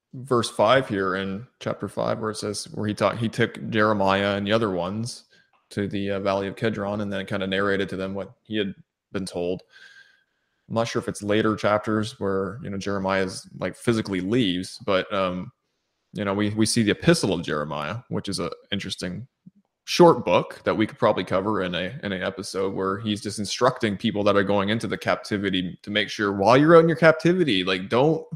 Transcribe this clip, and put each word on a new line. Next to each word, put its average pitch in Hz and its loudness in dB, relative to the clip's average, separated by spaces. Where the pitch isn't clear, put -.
verse 123 0
five 127 4
here 95 -2
in 98 -6
chapter - -6
five, 113 -4
where 110 -6
it 107 -8
says, 104 -6
where 107 -6
he 104 -2
taught, 104 0
he 113 -2
took - -2
Jeremiah 101 4
and 101 -4
the 101 0
other 113 2
ones 95 -6
to 101 -4
the, 98 -4
uh, 98 -4
Valley 98 0
of 92 -6
Kedron, 104 -4
and 101 -6
then 95 -6
kinda 101 -4
narrated 98 0
to 92 -8
them 95 -6
what 95 -8
he 110 -8
had 98 -2
been 95 -6
told. 87 -4
I'm - -8
not 117 -2
sure 117 -4
if - -6
it's 98 -8
later 107 0
chapters 107 0
where, 98 -4
you 98 -10
know, 98 -8
Jeremiah's, 95 -2
like, 92 -6
physically 107 -2
leaves, 92 0
but, 92 0
um, 92 -2
you 104 -6
know, 98 0
we, 104 0
we 107 2
see 117 2
the 101 2
Epistle 139 2
of 85 -2
Jeremiah, 76 -4
which 107 -6
is 92 -4
a 87 -4
interesting 95 -8
short - 6
book 175 2
that 92 2
we 107 2
could - -10
probably 107 2
cover 95 0
in 90 -2
a, 92 -6
in 101 -6
an 92 -6
episode 95 -4
where 95 -2
he's 107 -4
just 101 -8
instructing 110 0
people 104 -2
that 101 4
are 101 6
going 98 2
into 113 -2
the 95 -4
captivity 95 -2
to 101 -12
make 104 -2
sure 101 -2
while 101 6
you're 156 8
out 165 12
in 165 6
your 160 0
captivity, 160 4
like, 92 0
don't, 143 2